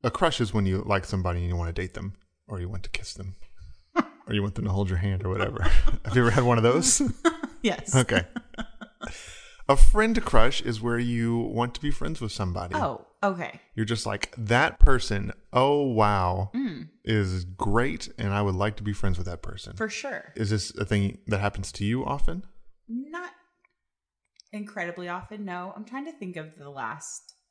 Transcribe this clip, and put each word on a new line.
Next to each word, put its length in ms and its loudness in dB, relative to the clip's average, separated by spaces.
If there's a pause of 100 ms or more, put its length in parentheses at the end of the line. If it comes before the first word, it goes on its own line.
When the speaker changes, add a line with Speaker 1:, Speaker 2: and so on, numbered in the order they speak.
Speaker 1:
a 80 0
crush 300 0
is 120 -4
when 120 0
you 200 -2
like 200 -2
somebody 340 -4
and 100 -4
you 60 -4
wanna 180 -4
date 200 -8
them, 200 -12 (340)
or 120 -12
you 100 -8
want 140 -8
to 60 -8
kiss 240 -10
them, 220 -14 (300)
<laughs> 300 -14
or 380 -6
you 80 0
want 140 -4
them 100 -6
to 60 -2
hold 180 -2
your 100 -2
hand 260 -2
or 40 -4
whatever. 320 -4
<laughs> 440 8
Have 100 -2
you 60 6
ever 100 6
had 120 4
one 140 4
of 60 2
those? 440 4
<laughs> 40 -2 (500)
Speaker 2:
Yes. 320 -4
Speaker 1:
Okay. 280 2 (1500)
A 80 4
friend 480 10
crush 380 6
is 200 -4
where 160 -2
you 420 0
want 360 -4
to 60 -12
be 100 0
friends 300 -2
with 100 -8
somebody. 420 -6
Speaker 2:
Oh, 320 -6 (160)
okay. 380 -4 (160)
Speaker 1:
You're 100 -4
just 200 -6
like, 320 -8
"That 420 0
person, 540 6 (180)
oh 320 2
wow, 720 2
Speaker 2:
Mm. 320 -6 (160)
Speaker 1:
is 400 0
great, 640 -2 (100)
and 160 -4
I 100 0
would 120 -2
like 220 -2
to 60 -10
be 100 -4
friends 240 0
with 100 -4
that 140 -10
person." 340 -14
Speaker 2:
For 140 -6
sure. 480 -12
Speaker 1:
Is 140 -2
this 240 -4
a 100 -4
thing 320 -2 (100)
that 140 -2
happens 320 -6
to 100 -8
you 220 -2
often? 400 0 (420)
Speaker 2:
Not 440 -12 (1200)
incredibly 560 -10
often, 340 -12
no. 320 -10
I'm 80 -14
trying 220 -12
to 80 -16
think 240 -12
of 200 -16
the 120 -18
last 680 -14 (160)